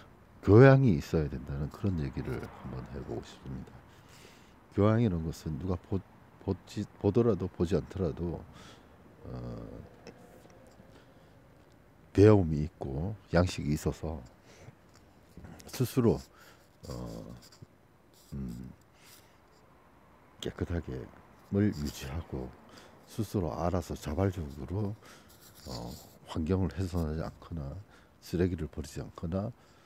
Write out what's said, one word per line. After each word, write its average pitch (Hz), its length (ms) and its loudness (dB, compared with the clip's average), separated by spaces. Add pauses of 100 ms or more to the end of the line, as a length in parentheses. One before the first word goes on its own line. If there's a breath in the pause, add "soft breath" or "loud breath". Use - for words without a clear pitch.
(460 loud breath)
교양이 131 460 10
있어야 76 360 0
된다는 69 420 -6
그런 92 280 -2
얘기를 69 420 -6 (220)
한번 64 320 -10
해보고 87 300 -8
싶습니다. - 480 -14 (1000 loud breath)
교양이라는 104 500 4
것은 78 340 -6
누가 92 160 -4
보-, 95 240 -4 (460)
보지, 95 400 -6 (160)
보더라도 101 480 4
보지 90 260 0
않더라도, 80 720 -2 (800 loud breath)
어, 117 440 -12 (2500 loud breath)
배움이 95 480 8
있고 78 560 -6 (180)
양식이 80 380 2
있어서 78 500 -4 (1400 loud breath)
스스로, 117 540 2 (680 loud breath)
어, 57 460 -12 (1000)
음, 64 380 -10 (1700 loud breath)
깨끗하게 - 520 -4 (600)
을 101 200 4
유지하고 69 760 -8 (600 loud breath)
스스로 98 440 -4
알아서 85 440 -2
자발적으로, 92 1000 -4 (720 loud breath)
어, 60 240 -12 (380)
환경을 87 480 0
훼손하지 85 440 -4
않거나 80 540 -10 (460 loud breath)
쓰레기를 85 480 0
버리지 - 320 -10
않거나, 95 500 -6 (360 loud breath)